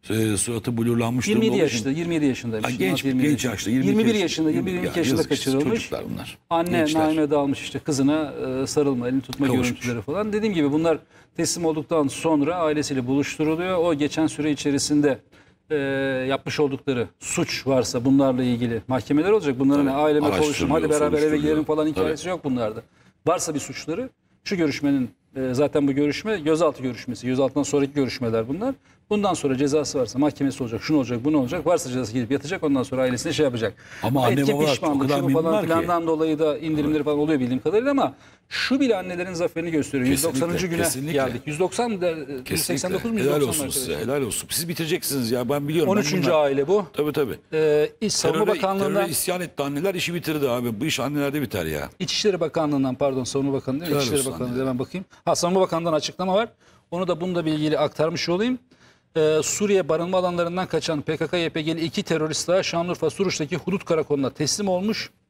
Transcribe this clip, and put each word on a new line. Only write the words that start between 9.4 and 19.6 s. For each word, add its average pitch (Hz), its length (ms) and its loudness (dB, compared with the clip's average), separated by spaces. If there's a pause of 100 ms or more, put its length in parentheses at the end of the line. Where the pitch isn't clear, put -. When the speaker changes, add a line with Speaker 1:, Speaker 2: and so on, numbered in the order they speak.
Speaker 1:
Kavuşmuş. 127 220 2
Speaker 2:
görüntüleri 117 320 -4
falan. 202 320 -4
Dediğim 214 200 0
gibi 147 180 2
bunlar 156 260 2 (400)
teslim 170 280 -2
olduktan 156 420 0
sonra 156 480 2
ailesiyle 147 520 0
buluşturuluyor. 156 680 0
O 170 160 2
geçen 147 340 0
süre 151 240 -2
içerisinde, 143 680 2 (500)
e, 156 60 0 (540)
yapmış 135 300 -2
oldukları 135 480 0 (120)
suç - 480 -4
varsa 127 380 0
bunlarla 135 380 4
ilgili 120 440 0
mahkemeler 143 440 2
olacak. 151 280 2
Bunların 139 260 4